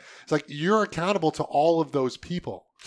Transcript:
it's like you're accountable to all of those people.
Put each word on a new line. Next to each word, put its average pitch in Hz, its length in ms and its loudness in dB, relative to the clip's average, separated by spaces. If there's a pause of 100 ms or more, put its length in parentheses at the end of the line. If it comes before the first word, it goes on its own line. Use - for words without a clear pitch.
(220)
it's - 80 -20
like 151 160 0
you're 180 380 0
accountable 170 480 0
to - 100 -6
all 165 380 4
of 143 100 -2
those 131 260 -2
people. 151 500 -10 (200)